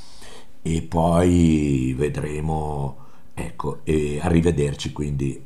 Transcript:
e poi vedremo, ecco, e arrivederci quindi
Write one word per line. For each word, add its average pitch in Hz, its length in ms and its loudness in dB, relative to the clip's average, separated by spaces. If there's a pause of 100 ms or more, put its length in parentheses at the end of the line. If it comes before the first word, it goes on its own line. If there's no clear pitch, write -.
(600)
e 82 220 -2
poi 82 1120 4
vedremo, 76 1000 -2 (360)
ecco, 85 520 -6
e 73 360 0
arrivederci 80 720 2
quindi 69 540 -4